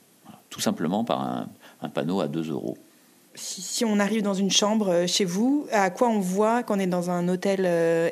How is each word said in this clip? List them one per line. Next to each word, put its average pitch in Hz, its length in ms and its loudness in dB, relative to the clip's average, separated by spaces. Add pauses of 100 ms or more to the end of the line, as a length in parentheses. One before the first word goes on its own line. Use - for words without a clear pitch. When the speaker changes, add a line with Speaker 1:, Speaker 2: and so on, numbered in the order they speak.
(260)
Speaker 1:
Voilà. - 240 -20
Tout - 100 -12
simplement 101 460 -2
par 67 160 -2
un, 62 260 -6 (340)
un 76 80 -8
panneau 80 300 -2
à 80 80 0
deux 80 220 -4
euros. 58 280 -6 (580)
Speaker 2:
Si, - 260 -12
si - 240 -4
on 208 140 2
arrive 208 240 0
dans 202 100 0
une 190 180 0
chambre, 214 380 2
euh, 175 180 4
chez 175 160 0
vous, 233 480 0
à 190 200 2
quoi 240 180 2
on 220 100 2
voit 214 440 2
qu'on 208 160 -2
est 190 80 0
dans 175 220 0
un 175 200 0
hôtel, 190 340 0
euh, 165 480 2